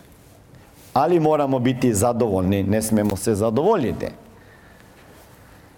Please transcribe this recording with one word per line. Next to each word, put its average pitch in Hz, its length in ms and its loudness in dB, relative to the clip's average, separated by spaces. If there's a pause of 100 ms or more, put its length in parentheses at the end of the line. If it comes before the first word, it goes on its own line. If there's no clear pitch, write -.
(960)
Ali 165 240 2
moramo 147 380 2
biti 127 360 0
zadovoljni, 101 680 0
ne 107 200 0
smijemo 104 340 0
se 110 180 -2
zadovoljiti. 117 720 0 (1700)